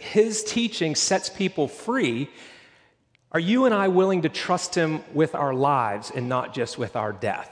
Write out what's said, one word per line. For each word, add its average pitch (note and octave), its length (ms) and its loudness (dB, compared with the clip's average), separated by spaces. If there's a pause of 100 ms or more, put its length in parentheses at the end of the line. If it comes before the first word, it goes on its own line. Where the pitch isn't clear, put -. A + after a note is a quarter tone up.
his G#3+ 420 2
teaching G#3+ 500 0
sets - 360 0
people F3 400 -2
free, D3 600 -2 (1000)
are E3 80 0
you A3+ 260 2
and A#3+ 80 4
I G3 140 2
willing F#3 340 4
to D#3 80 2
trust - 460 -2
him D#3 360 0
with D3+ 220 2
our C#3 220 0
lives B2+ 580 0
and B2 160 -4
not B2+ 240 -2
just A#2+ 240 -4
with A#2 180 -6
our G#2+ 160 -2
death? G2+ 400 -4